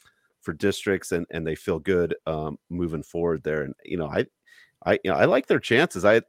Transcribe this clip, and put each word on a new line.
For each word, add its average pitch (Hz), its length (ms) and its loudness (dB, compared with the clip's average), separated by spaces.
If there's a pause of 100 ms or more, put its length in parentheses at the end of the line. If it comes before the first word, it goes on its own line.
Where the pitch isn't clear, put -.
(400)
for 87 140 -6
districts 98 580 -2
and, 85 180 -2
and 82 160 -6
they 78 80 -2
feel 82 240 -2
good, 85 380 0 (100)
um, 78 320 -6 (120)
moving 85 320 -4
forward 85 400 -4
there. 76 200 -2
And, 69 120 -8 (100)
you 87 140 -6
know, 80 80 -4
I, 95 180 -2 (600)
I, - 180 4
you 92 60 0
know, 73 80 0
I 107 80 6
like 240 200 2
their 151 140 2
chances. 117 460 2
I, 110 220 6